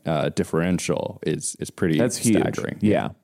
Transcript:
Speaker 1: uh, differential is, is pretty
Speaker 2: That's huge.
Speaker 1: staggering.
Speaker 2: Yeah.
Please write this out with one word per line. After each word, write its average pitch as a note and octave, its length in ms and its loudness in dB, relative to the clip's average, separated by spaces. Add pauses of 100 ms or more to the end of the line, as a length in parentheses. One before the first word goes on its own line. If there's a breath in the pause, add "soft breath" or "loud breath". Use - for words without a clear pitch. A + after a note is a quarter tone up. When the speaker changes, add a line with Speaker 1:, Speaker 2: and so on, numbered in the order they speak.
Speaker 1:
uh, D2 240 0
differential E2+ 960 -2
is, D2+ 340 -4
is - 100 -8
pretty D#2+ 280 0
Speaker 2:
That's A#2+ 200 0
huge. A2 200 4
Speaker 1:
staggering. - 440 -2
Speaker 2:
Yeah. G#2 280 2 (140)